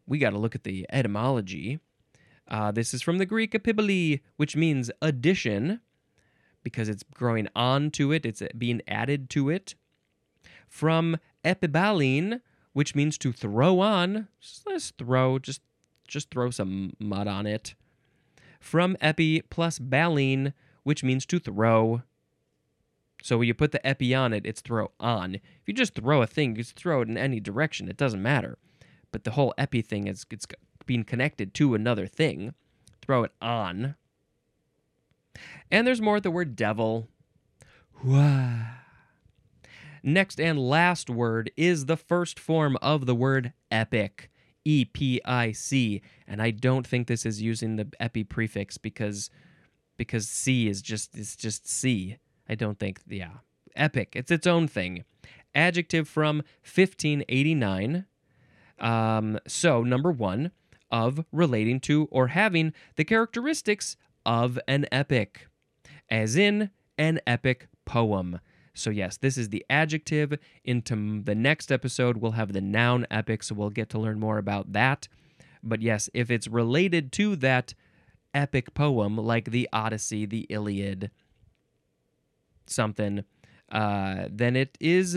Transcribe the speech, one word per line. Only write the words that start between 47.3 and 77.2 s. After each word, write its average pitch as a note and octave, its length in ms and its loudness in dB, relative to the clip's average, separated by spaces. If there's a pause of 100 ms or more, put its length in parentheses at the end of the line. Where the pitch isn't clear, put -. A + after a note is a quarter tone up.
using A2+ 340 -2
the G#2+ 120 -4 (120)
epi A#2 240 -2
prefix G#2+ 540 -6
because, G#2 520 -8 (680)
because A2 300 -4
C B2 400 0
is G2 140 -4
just, - 360 -10
it's G#2+ 180 -12
just - 320 -8
C. A2 500 -2 (300)
I A2 80 -6
don't G#2 240 -4
think, G2 280 -6
yeah. F2+ 240 -10 (440)
Epic. C#3 400 -2
It's B2 160 -4
its E3 160 0
own E3+ 200 4
thing. F2+ 360 -4 (500)
Adjective E3 540 2
from D3+ 360 0 (180)
fifteen D#3+ 640 2
eighty-nine. C3+ 800 0 (760)
Um, A2 680 0
so, B2+ 360 2
number C3 280 2
one, A#2 400 -2 (400)
of B2 400 0
relating B2+ 500 2
to D3 300 2
or B2+ 160 4
having D#3+ 460 2 (240)
the D#3 80 2
characteristics A3+ 920 0 (280)
of A#2 420 2
an C#3 240 2
epic, B2+ 560 0 (640)
as A2 260 0
in G#3 340 4 (280)
an D#3+ 280 2
epic B2 420 0 (180)
poem. F#2+ 540 0 (340)
So - 160 -6
yes, G2+ 280 -4
this C3+ 200 0
is A2 120 -4
the G#2 200 -8
adjective. D3+ 680 0 (260)
Into B2 300 -2
m-, G#2+ 300 -2
the G#2 120 0
next C#3 360 0
episode, B2 460 0
we'll A2 140 -2
have A2 220 -2
the G2 80 -2
noun A#2 480 2
epic, A2 340 -2
so G#2+ 120 -6
we'll G#2 140 -2
get G#2+ 200 -6
to A2 100 -4
learn A2 200 -2
more G#2+ 180 0
about G2 360 -4
that. B2+ 340 2 (560)
But A2+ 180 -2
yes, A2 320 0
if A#2 160 -2
it's A#2 180 0
related C3+ 640 2
to G#3 240 0